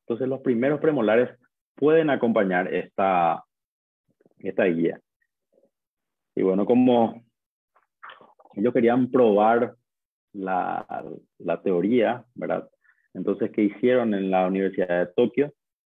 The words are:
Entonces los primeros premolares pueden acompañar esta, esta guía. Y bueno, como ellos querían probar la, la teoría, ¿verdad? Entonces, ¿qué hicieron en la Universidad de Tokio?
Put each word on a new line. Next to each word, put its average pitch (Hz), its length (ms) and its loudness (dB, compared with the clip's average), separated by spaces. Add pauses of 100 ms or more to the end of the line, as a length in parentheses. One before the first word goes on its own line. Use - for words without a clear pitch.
Entonces 120 260 -6
los 131 140 -6
primeros 135 380 0
premolares 123 500 2 (460)
pueden 156 340 2
acompañar 101 640 0
esta, 87 720 0 (920)
esta 98 260 -2
guía. 82 340 -2 (1400)
Y 98 80 0
bueno, 95 220 0
como 123 580 2 (1300)
ellos 117 200 -2
querían 123 360 2
probar 113 680 2 (580)
la, 92 520 -6 (540)
la 85 220 -6
teoría, 107 640 0 (100)
¿verdad? 87 340 -8 (440)
Entonces, 98 380 -6
¿qué 110 120 0
hicieron 117 500 0
en 95 180 -2
la 92 160 2
Universidad 95 520 -2
de 90 140 -4
Tokio? 127 400 0 (360)